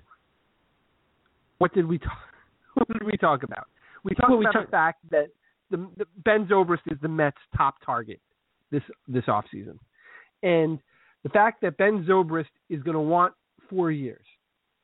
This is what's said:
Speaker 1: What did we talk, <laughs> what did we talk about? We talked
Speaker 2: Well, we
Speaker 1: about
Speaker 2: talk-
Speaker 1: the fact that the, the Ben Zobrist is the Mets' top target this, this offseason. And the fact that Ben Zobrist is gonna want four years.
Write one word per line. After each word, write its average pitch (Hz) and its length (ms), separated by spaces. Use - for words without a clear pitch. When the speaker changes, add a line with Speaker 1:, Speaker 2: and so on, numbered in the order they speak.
Speaker 1:
What 175 160
did 180 140
we 165 100
talk, - 200
<laughs> - 280
what 240 140
did 220 160
we 208 140
talk 151 260
about? - 240
We 196 120
talked 247 140
Speaker 2:
Well, 247 100
we 214 60
Speaker 1:
about 208 80
Speaker 2:
talk- 214 120
Speaker 1:
the - 60
fact 160 280
that 147 160
the, 190 80
the 202 80
Ben 214 240
Zobrist 175 400
is 160 140
the 151 60
Mets' 156 300
top 139 200
target 117 340
this, 139 120
this 123 180
offseason. 104 520
And 160 360
the 147 60
fact 214 320
that 170 160
Ben 202 300
Zobrist 165 420
is 156 140
gonna 160 180
want 175 320
four 180 220
years. 139 340